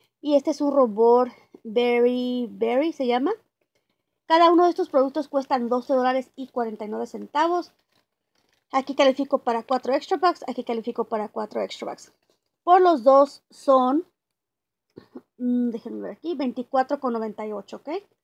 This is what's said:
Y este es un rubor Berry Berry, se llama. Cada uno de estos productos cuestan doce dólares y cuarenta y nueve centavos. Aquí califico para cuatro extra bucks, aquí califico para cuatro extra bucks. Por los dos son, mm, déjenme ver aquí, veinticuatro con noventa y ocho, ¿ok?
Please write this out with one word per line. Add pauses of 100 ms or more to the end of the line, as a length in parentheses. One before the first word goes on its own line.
(200)
Y
este
es
un
rubor (320)
Berry
Berry,
se
llama. (960)
Cada
uno
de
estos
productos
cuestan
doce
dólares
y
cuarenta
y
nueve
centavos. (1000)
Aquí
califico
para
cuatro
extra
bucks,
aquí
califico
para
cuatro
extra
bucks. (520)
Por
los
dos
son, (1300)
mm,
déjenme
ver
aquí,
veinticuatro
con
noventa
y
ocho,
¿ok? (340)